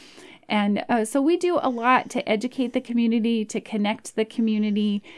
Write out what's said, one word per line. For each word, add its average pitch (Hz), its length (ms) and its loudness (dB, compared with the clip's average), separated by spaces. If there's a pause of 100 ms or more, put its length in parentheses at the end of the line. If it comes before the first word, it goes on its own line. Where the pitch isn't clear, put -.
(480)
And, 208 400 2
uh, 226 160 2
so 277 180 0
we 330 140 4
do 349 260 0
a 262 80 0
lot 247 400 2
to - 180 -4
educate 240 440 -2
the 254 80 0
community, 233 640 0
to 214 160 -6
connect 208 560 -4
the 220 80 2
community, 214 800 0 (140)